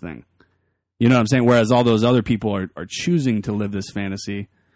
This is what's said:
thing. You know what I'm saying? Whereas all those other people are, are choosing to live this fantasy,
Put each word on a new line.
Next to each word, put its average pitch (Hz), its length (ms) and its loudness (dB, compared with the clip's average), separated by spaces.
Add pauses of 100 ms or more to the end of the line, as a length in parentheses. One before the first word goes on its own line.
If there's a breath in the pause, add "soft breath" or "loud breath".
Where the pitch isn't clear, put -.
thing. 76 220 -14 (720)
You 117 100 4
know 127 60 6
what 123 60 4
I'm 110 80 2
saying? 123 160 2
Whereas 120 260 4
all 123 140 4
those 113 200 2
other 123 180 2
people 107 340 -4
are, 95 200 -6
are 82 120 -12
choosing 131 540 -2
to 110 100 -6
live 104 200 -4
this 98 200 -8
fantasy, 101 560 -8 (280)